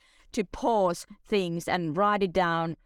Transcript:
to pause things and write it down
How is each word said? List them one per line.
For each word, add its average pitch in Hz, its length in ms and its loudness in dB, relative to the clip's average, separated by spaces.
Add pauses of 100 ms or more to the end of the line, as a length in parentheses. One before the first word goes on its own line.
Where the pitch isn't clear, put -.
(320)
to 208 140 -2
pause 196 600 0 (220)
things 175 400 0
and 165 300 -2
write 208 260 2
it 185 80 0
down 165 540 0